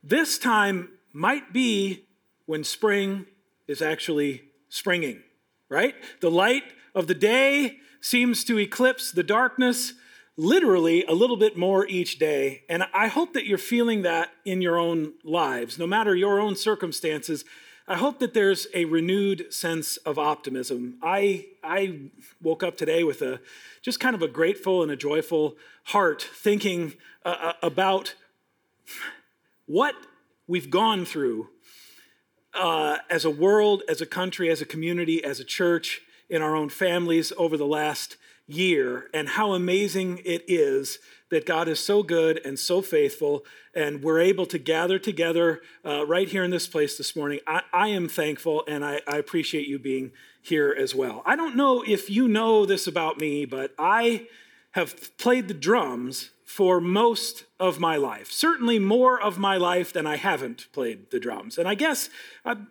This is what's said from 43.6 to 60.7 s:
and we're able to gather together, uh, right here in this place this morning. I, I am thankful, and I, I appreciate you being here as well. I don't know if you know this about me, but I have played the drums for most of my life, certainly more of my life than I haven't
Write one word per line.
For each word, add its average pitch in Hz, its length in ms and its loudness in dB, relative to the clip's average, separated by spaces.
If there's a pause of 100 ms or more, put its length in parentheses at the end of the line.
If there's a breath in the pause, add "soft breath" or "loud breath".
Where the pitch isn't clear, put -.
and 147 300 -4
we're 160 160 4
able 185 260 4
to 175 100 -8
gather 160 440 0
together, 170 640 0 (220 loud breath)
uh, 147 220 -2
right 180 220 2
here 185 160 -2
in 180 80 -2
this 170 160 -4
place 151 280 -2
this - 200 -8
morning. 143 280 -4
I, 165 180 -2 (100)
I 190 160 2
am 180 200 0
thankful, 156 600 -2
and 147 160 -4
I, 147 200 -4
I 147 120 -4
appreciate 151 500 -4
you 139 140 -6
being 131 320 -4 (280 loud breath)
here 147 380 2
as 135 160 -2
well. 123 320 -4
I 240 80 2
don't 302 220 -2
know 262 280 4
if 208 240 -2
you 233 200 2
know 220 360 4
this 190 220 0
about 160 320 -2
me, 147 280 -4
but 131 340 -8
I 226 480 2 (420 loud breath)
have - 480 -6
played 247 300 2
the 196 60 -8
drums 131 760 -2 (140)
for 185 360 2
most 214 600 2 (160)
of 180 220 0
my 160 160 2
life, 110 340 -4
certainly 240 480 2
more 240 420 4
of 196 180 -2
my 196 180 2
life 180 360 2
than 156 140 -2
I 151 120 -2
haven't 131 540 -4